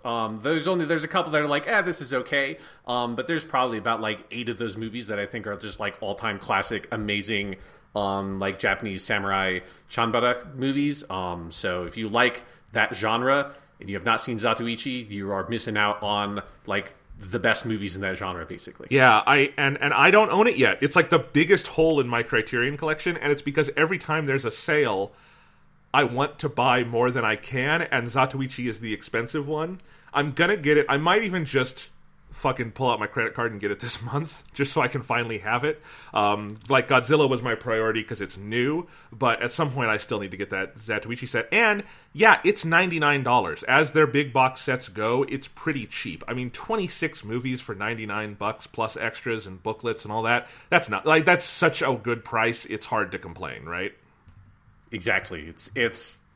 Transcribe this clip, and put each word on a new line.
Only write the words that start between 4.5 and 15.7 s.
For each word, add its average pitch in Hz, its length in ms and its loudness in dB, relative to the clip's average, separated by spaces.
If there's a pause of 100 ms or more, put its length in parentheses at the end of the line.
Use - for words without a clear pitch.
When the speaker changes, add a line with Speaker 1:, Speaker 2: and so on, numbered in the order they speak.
Speaker 1:
those 107 200 -6
movies 113 300 -8
that 104 120 -4
I 101 60 -2
think 107 220 -8
are 101 100 -6
just, 104 240 -10
like, 104 180 -6
all-time 101 400 -4
classic, 98 520 -2
amazing, 104 640 -2 (360)
um, 98 460 -2
like, 98 200 -2
Japanese 98 440 -2
samurai 98 560 0 (300)
Chanbara 120 640 0
movies. 139 540 -2
Um, 87 420 -6
so 90 340 -4
if 85 120 -10
you 110 100 -6
like 117 340 2 (300)
that 107 240 0
genre 127 580 2 (280)
and 101 80 -14
you 98 80 -6
have 90 80 -6
not 117 160 4
seen 120 180 -4
Zatoichi, 117 720 -2
you 101 200 -6
are 95 180 -4
missing 113 260 -4